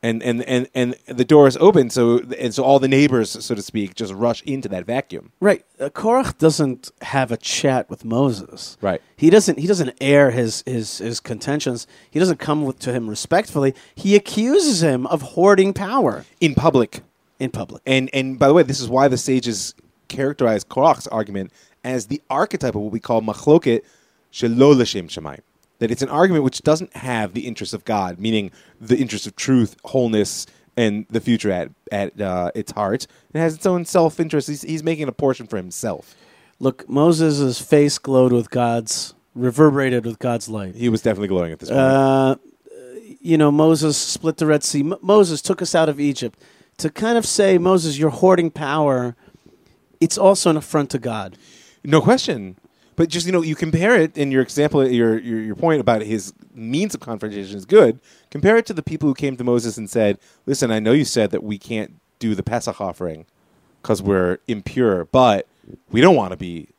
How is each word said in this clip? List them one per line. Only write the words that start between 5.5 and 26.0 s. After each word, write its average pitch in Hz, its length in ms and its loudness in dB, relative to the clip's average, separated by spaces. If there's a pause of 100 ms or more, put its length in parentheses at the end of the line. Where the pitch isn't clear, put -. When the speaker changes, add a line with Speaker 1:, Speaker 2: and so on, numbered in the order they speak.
Speaker 2:
Uh, 139 100 -6
Korach 226 480 -2
doesn't 143 540 0 (100)
have 131 300 -4
a 117 40 -4
chat - 540 -2
with - 160 -14
Moses. 120 760 -4
Speaker 1:
Right. 92 220 -2 (160)
Speaker 2:
He 160 140 6
doesn't, 190 260 6
he 143 80 -4
doesn't 175 340 -2
air 143 300 6
his, 117 380 -4
his, 117 320 -6
his 113 200 -8
contentions. 127 680 -6 (240)
He 147 80 -2
doesn't 175 180 2
come 151 260 -2
with, 131 160 -6
to 123 140 -6
him 117 160 -6
respectfully. 139 640 -2 (220)
He 196 200 2
accuses 240 680 2
him 131 240 0
of 156 160 -4
hoarding 196 500 4
power. 196 520 -2 (140)
Speaker 1:
In 156 140 0
public. 127 480 0 (380)
Speaker 2:
In 131 100 -6
public. - 380 -14
Speaker 1:
And, 131 260 0
and 131 240 -4
by 139 100 4
the 143 60 6
way, 175 80 8
this 135 180 0
is 127 80 -8
why 127 200 2
the 127 100 2
sages 120 560 -2 (360)
characterize 131 540 -2
Korach's - 440 0
argument 98 440 -6 (320)
as 123 220 -6
the 139 240 -8
archetype 143 460 -2
of 101 60 -4
what 104 100 -8
we 113 80 -6
call 113 240 -2
machloket 117 580 2 (500)
shelo 127 460 4
l'shem 107 300 -2
shamayim. 76 340 -14 (380)
That 117 120 -2
it's 120 100 -6